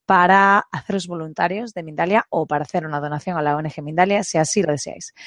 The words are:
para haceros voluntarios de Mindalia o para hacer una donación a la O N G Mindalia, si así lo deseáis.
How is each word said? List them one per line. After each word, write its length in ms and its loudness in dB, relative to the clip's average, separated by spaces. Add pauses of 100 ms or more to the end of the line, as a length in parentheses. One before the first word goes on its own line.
para 540 6 (120)
haceros 340 -6
voluntarios 680 -6
de 80 -10
Mindalia 480 0
o 160 -2
para 160 -2
hacer 240 -4
una 120 -4
donación 380 -6
a 60 -2
la 120 0
O 60 -4
N 80 -6
G 140 -12
Mindalia, 400 0
si 160 -2
así 240 0
lo 100 0
deseáis. 400 -8 (140)